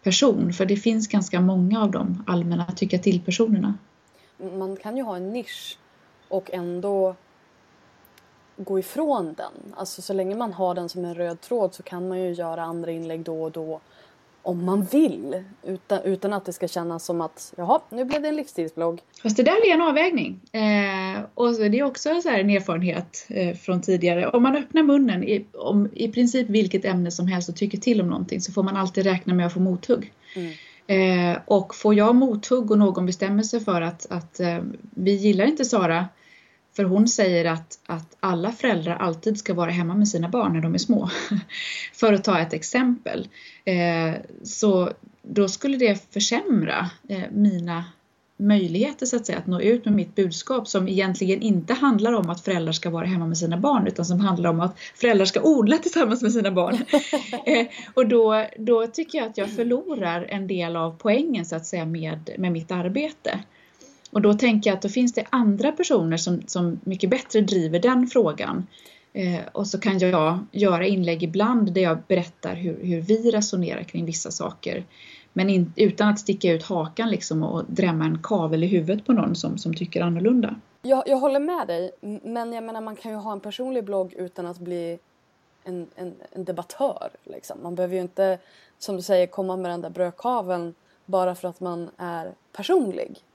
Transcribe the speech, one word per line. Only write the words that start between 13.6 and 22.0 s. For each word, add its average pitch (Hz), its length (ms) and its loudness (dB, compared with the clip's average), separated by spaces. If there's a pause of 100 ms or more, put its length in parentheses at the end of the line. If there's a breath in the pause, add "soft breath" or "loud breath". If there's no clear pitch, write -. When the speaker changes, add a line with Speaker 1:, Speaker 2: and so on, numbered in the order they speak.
Speaker 2:
om 175 220 -4
man 196 180 2
vill. 180 600 0 (200)
Utan, 190 400 -4
utan 196 300 -2
att 196 120 -6
det 180 80 -8
ska 175 140 -4
kännas 170 380 -6
som 170 160 -4
att, - 360 -10
jaha, 196 220 2 (100)
nu 247 160 -4
blev 285 160 -2
det 302 60 -4
en 302 80 -2
livsstilsblogg. 170 680 -4 (220)
Speaker 1:
Fast 214 140 0
det 254 60 4
där 392 260 6
är 349 40 6
en 320 80 4
avvägning. 302 580 0 (120)
Eh, 202 680 0 (120)
och 240 220 2
så, 220 60 -2
det 214 180 4
är 285 40 2
också 302 380 -2